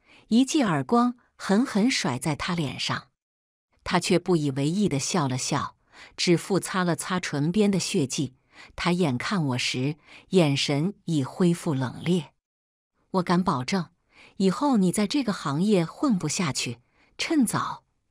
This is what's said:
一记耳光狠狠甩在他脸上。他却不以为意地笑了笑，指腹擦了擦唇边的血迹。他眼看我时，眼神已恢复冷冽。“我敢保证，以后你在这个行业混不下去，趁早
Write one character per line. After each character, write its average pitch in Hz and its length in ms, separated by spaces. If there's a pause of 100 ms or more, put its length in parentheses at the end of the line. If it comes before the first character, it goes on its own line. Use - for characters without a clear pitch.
(260)
一 240 160
记 285 180
耳 165 220
光 240 320 (220)
狠 208 280
狠 220 240
甩 135 300
在 156 160
他 - 180
脸 165 240
上。 - 300 (800)
他 226 140
却 180 200
不 180 160
以 147 160
为 139 180
意 190 200
地 143 100
笑 147 300
了 127 80
笑， - 400 (400)
指 175 200
腹 180 220
擦 - 240
了 175 120
擦 180 260
唇 147 300
边 208 200
的 190 80
血 160 260
迹。 131 300 (400)
他 - 160
眼 170 260
看 170 280
我 127 120
时， 135 400 (320)
眼 151 280
神 151 380 (100)
已 156 180
恢 170 300
复 170 200
冷 131 300
冽。 170 280 (800)
“我 185 120
敢 180 200
保 170 200
证， 180 280 (460)
以 190 120
后 269 280
你 185 140
在 208 140
这 285 180
个 226 80
行 151 300
业 190 240
混 233 320
不 160 100
下 147 240
去， - 280 (400)
趁 294 260
早 - 380 (280)